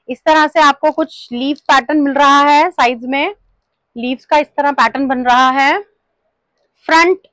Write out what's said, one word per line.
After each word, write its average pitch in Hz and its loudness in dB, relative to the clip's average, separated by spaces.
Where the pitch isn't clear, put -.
इस 247 -12
तरह 311 2
से 320 -2
आपको 294 2
कुछ - -8
leaf 269 -6
pattern 294 0
मिल 277 -2
रहा 285 4
है, 294 2
साइड्स 247 -2
में 285 -4
Leaves 247 -8
का 302 -2
इस 294 -2
तरह 285 -4
pattern 269 -2
बन 254 -4
रहा 254 2
है। 277 0
Front 339 0